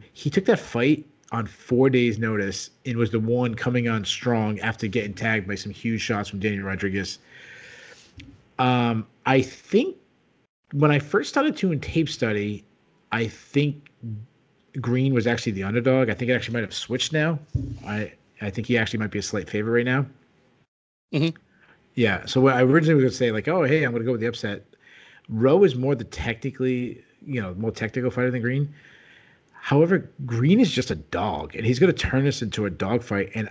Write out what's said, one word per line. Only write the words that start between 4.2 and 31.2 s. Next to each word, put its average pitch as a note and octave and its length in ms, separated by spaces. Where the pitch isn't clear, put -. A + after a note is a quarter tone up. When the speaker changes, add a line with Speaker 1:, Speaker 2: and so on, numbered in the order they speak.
Speaker 1:
after A2 260
getting G2+ 260
tagged A2 320
by G2+ 100
some G2+ 180
huge A2+ 260
shots G#2 300
from G2+ 100
Daniel G2+ 260
Rodriguez. F#2+ 540
Um, A#2+ 460
I C3 160
think C4 560
when C#3+ 180
I C#3+ 100
first G3 300
started D4 260
doing E3+ 260
tape D#3+ 260
study, G#2 560
I A2+ 160
think D3 640
Green B2+ 340
was A#2 140
actually A#2 240
the F#2+ 120
underdog. A#2+ 460
I G#2 40
think B2 180
it - 20
actually A2+ 200
might A#2+ 80
have G2 120
switched - 380
now. D#3 280
I, G#2 280
I G#2 80
think G#2 180
he A#2+ 100
actually A2+ 220
might G#2+ 120
be G#2 80
a G2 40
slight F#2+ 260
favorite A2 240
right A#2+ 120
now. C3+ 200
Speaker 2:
Mm-hmm. D#3+ 220
Speaker 1:
Yeah. G2+ 300
So - 140
what C3 160
I B2 60
originally D3+ 340
was C3+ 80
gonna B2 140
say, A#2+ 140
like, G#2+ 160
"Oh, E3+ 160
hey, D3 200
I'm B2+ 80
gonna A#2 140
go B2+ 80
with A2+ 80
the A2+ 60
upset." G#2 380
Rowe C3 360
is C#3 120
more C3 180
the A#2 120
technically, B2 1000
you B2+ 160
know, F#2 140
more A2 160
technical A#2+ 400
fighter B2 200
than B2 100
Green. C#3 320
However, E3 560
Green B2+ 340
is G3 120
just - 200
a G2 40
dog, E2+ 600